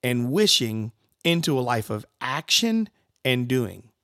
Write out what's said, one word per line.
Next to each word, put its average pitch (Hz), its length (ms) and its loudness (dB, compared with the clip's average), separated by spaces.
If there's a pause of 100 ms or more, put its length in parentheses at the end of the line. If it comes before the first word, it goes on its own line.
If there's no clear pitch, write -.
and 123 300 0
wishing 113 600 0 (320)
into 170 340 2
a 131 40 0
life 120 280 -2
of 104 160 -6 (160)
action 208 680 0 (360)
and 127 240 2
doing. 113 400 -2 (140)